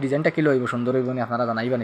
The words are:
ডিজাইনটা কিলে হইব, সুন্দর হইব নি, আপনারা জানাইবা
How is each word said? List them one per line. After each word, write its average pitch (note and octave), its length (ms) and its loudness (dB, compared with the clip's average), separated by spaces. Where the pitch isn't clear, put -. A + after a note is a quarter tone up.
ডিজাইনটা D3 300 2
কিলে D3+ 160 2
হইব, B2+ 120 2
সুন্দর A#2+ 240 -2
হইব B2+ 180 0
নি, B2+ 100 -4
আপনারা A#2 240 -2
জানাইবা A#2 340 -2